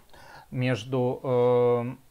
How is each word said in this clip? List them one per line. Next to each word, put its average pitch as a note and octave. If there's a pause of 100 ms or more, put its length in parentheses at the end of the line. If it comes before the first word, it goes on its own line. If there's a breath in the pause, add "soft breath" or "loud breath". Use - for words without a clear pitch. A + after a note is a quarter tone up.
(500 loud breath)
между, B2+
эм, B2 (120)